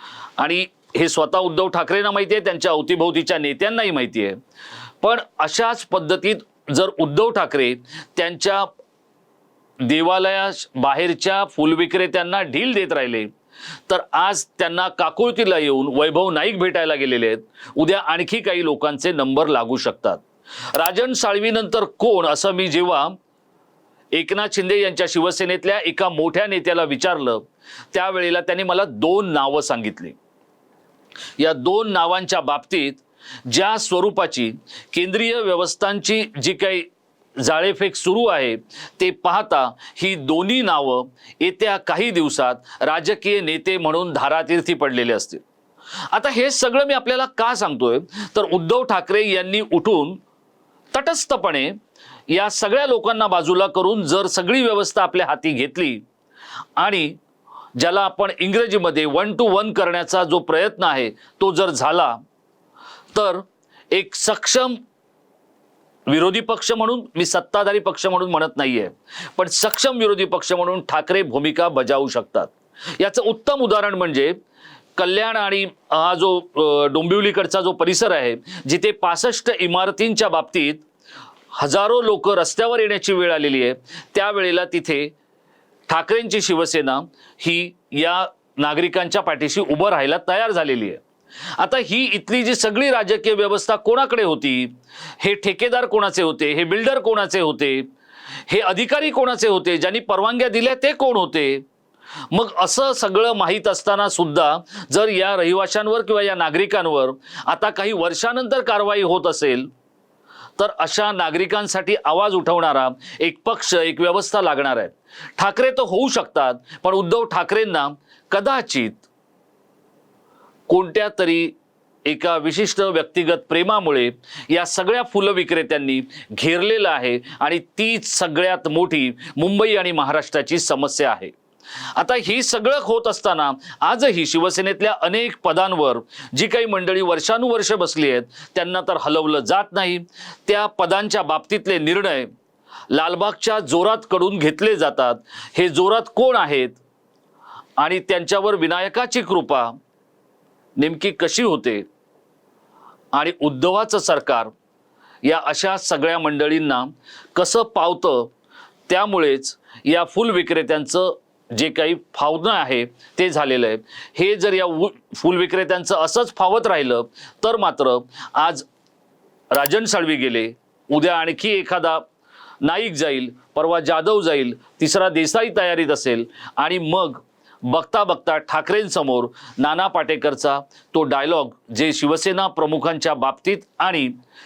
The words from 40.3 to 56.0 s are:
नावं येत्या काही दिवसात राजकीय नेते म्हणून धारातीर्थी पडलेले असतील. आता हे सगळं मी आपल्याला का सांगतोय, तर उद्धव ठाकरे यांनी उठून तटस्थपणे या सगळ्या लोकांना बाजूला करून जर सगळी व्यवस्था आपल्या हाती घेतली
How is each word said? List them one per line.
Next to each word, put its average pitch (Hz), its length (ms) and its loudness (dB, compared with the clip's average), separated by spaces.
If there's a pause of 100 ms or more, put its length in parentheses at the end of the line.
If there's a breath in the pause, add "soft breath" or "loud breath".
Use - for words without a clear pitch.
नावं 139 440 0 (340 loud breath)
येत्या 190 360 0
काही 190 340 -2
दिवसात 143 440 0 (260 loud breath)
राजकीय 180 600 0
नेते 160 380 -2
म्हणून 165 340 -2
धारातीर्थी 160 600 0
पडलेले 123 380 0
असतील. 98 260 -4 (760 loud breath)
आता 220 160 0
हे 254 220 0
सगळं 254 360 0
मी 277 80 0
आपल्याला 254 320 -2
का 240 280 -2
सांगतोय, 131 440 0 (380 loud breath)
तर 208 60 2 (100)
उद्धव 185 300 2
ठाकरे 208 460 0
यांनी 185 320 0
उठून 170 560 0 (800)
तटस्थपणे 190 760 0 (580 loud breath)
या 190 200 2
सगळ्या 226 380 0
लोकांना 220 400 2
बाजूला 180 400 2
करून 190 360 0
जर 180 240 2
सगळी 202 360 0
व्यवस्था 208 400 2
आपल्या 185 240 2
हाती 151 260 -2
घेतली 131 480 -2 (760 loud breath)